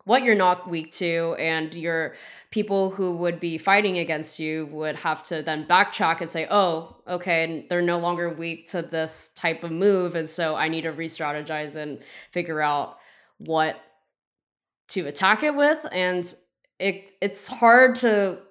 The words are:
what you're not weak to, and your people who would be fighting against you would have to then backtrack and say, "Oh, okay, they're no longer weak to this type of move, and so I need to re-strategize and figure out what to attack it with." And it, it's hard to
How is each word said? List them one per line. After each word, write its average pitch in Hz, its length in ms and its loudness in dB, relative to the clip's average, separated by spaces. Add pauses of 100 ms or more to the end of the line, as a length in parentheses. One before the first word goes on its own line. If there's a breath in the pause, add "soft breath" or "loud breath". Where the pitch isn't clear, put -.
what 254 180 4
you're 240 120 6
not 185 340 4
weak 165 240 -6
to, 165 460 -2
and 160 360 -2
your 165 400 -4 (360 loud breath)
people 196 400 0
who 185 260 -2
would 170 240 -2
be 170 160 -4
fighting 196 400 4
against 156 420 -4
you 156 280 -6
would 151 300 -6
have 156 260 -4
to 160 180 -6
then 156 260 -4
backtrack 180 540 2
and 170 80 -6
say, 160 220 -4
"Oh, 170 480 0 (100)
okay, 165 640 -2
they're 175 100 0
no 175 180 2
longer 170 300 -2
weak 165 400 -8
to 175 140 -4
this 160 500 -4
type 165 320 -4
of 165 80 -8
move, 180 420 2
and 160 140 -4
so 160 280 -2
I 156 120 0
need 160 140 -4
to 160 100 -4
re-strategize 151 840 -6
and 151 240 -8 (320 loud breath)
figure 165 280 -4
out 147 380 0 (400 soft breath)
what 156 420 0 (1080)
to 170 180 -4
attack 190 360 2
it 302 140 2
with." 302 340 2
And 180 400 0 (480)
it, - 440 -4
it's 202 260 -4
hard 240 480 8
to 208 440 2 (100)